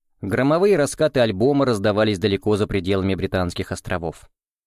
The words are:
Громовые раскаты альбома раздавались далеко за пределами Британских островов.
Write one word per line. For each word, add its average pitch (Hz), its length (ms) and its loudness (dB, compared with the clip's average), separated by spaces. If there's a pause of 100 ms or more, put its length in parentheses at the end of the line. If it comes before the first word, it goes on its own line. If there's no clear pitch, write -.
(200)
Громовые 160 580 2
раскаты 143 420 0
альбома 120 460 2
раздавались 107 540 0
далеко 101 360 0
за 101 120 0
пределами 95 480 -2
Британских 90 560 -4
островов. 85 580 -8 (380)